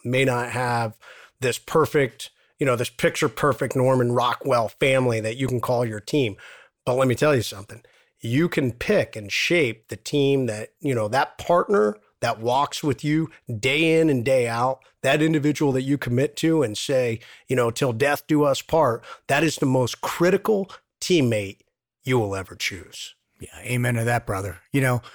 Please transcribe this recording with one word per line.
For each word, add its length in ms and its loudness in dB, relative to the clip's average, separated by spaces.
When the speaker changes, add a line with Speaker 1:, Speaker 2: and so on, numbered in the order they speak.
Speaker 1:
may 200 2
not 260 0
have 460 -2
this 180 -2
perfect, 720 0
you 60 0
know, 100 2
this 120 -4
picture 400 -2
perfect 460 -2
Norman 380 2
Rockwell 560 0
family 500 2
that 180 -4
you 120 -2
can 120 -2
call 240 0
your 140 -6
team. 380 -2
But 100 0
let 140 2
me 80 2
tell 180 4
you 80 2
something. 400 -12
You 280 0
can 220 0
pick 460 -2
and 160 -10
shape 560 0
the 80 -10
team 500 0
that, 220 -8
you 160 -4
know, 140 -2
that 280 -2
partner 600 2
that 200 -2
walks 420 -2
with 220 -2
you 260 -2
day 400 2
in 80 4
and 160 0
day 240 2
out, 320 -2
that 180 2
individual 520 2
that 100 0
you 160 -2
commit 360 -2
to 280 2
and 140 -2
say, 440 -2
you 80 -2
know, 160 2
"Till 220 -2
death 340 0
do 160 4
us 200 2
part," 420 0
that 180 2
is 120 0
the 100 0
most 340 0
critical 720 0
teammate 600 0
you 140 2
will 160 0
ever 220 -10
choose. 580 -10
Speaker 2:
Yeah, 220 -18
amen 360 -2
to 80 0
that, 220 0
brother. 340 -6
You 80 2
know, 220 0